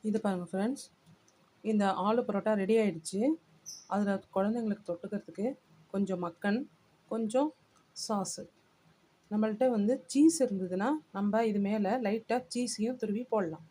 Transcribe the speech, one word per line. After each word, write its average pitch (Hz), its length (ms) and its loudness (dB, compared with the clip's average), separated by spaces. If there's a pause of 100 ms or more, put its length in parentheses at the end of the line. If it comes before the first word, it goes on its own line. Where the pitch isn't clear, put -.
இது 214 160 0
பாருங்க 185 280 -2
ஃப்ரெண்ட்ஸ், 214 340 -2 (800)
இந்த 214 200 2 (120)
ஆலு 214 260 2
பரோட்டா 214 320 0
ரெடி 202 220 2
ஆயிடுச்சு. 190 440 0 (680)
அதுல 202 300 0 (160)
குழந்தைங்களுக்கு 208 560 -2
தொட்டுக்கிறதுக்கு 196 580 -6 (440)
கொஞ்சம் 190 360 -2
மக்கன், 202 320 -2 (520)
கொஞ்சம் 226 380 0 (480)
சாஸு. - 460 -4 (880)
நம்மள்ட்ட 214 400 2
வந்து 220 240 2 (120)
சீஸ் 320 360 6
இருந்ததுன்னா 190 460 0 (240)
நம்ம 202 340 2
இது 208 140 0
மேல 208 380 0
லைட்டா 220 380 -2 (120)
சீஸையும் 240 520 -2
துருவி 214 240 -2
போடலாம். 175 460 -2